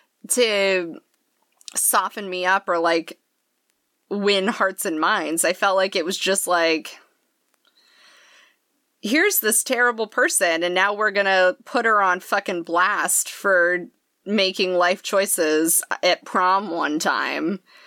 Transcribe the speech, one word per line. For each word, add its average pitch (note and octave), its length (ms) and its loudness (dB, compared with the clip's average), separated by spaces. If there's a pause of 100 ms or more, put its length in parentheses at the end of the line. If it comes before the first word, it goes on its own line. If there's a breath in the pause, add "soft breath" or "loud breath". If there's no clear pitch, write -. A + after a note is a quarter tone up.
(300 loud breath)
to G3 720 0 (720)
soften G3+ 560 -2
me F3+ 160 -4
up G3 220 2
or, F3 100 0
like, E3 400 0 (880)
win G3 400 0
hearts F#3+ 380 -2
and D#3+ 140 -4
minds. E3 440 -2
I F3 80 2
felt F#3+ 240 0
like G3 200 0
it E3+ 80 0
was F#3 140 -4
just - 280 -2
like, E3 520 0 (2000 soft breath)
"Here's D#4+ 380 2
this A3 240 0
terrible A#3+ 420 0
person, F#3 560 0
and F3 120 -2
now G3 200 2
we're G#3+ 160 0
gonna F#3+ 540 2
put A#3 220 -2
her G#3+ 160 4
on F#3 180 2
fucking G3 440 -4
blast F3 680 0
for F3+ 560 0 (380)
making F#3+ 500 0
life F3+ 280 2
choices E3 800 0 (200)
at F3 220 0
prom F#3+ 460 0
one D3+ 300 -2
time. D3 600 -2 (260 soft breath)